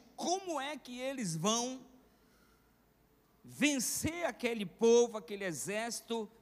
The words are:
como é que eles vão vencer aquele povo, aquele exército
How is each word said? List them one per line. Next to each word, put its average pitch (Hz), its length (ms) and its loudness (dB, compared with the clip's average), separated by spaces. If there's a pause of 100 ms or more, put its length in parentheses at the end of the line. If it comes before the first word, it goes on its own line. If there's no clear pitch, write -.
(160)
como 349 440 -2
é 277 180 -6
que 247 220 -12
eles 254 360 -4
vão 233 480 0 (1600)
vencer 285 840 0
aquele 233 400 -2
povo, 226 520 6
aquele 202 280 -8
exército 214 840 -4 (120)